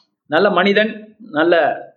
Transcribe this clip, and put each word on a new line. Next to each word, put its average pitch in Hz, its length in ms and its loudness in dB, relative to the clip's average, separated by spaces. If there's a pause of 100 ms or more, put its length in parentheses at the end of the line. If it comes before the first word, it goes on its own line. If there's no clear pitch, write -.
(260)
நல்ல 180 240 2
மனிதன், 202 680 -2
நல்ல 156 680 0 (120)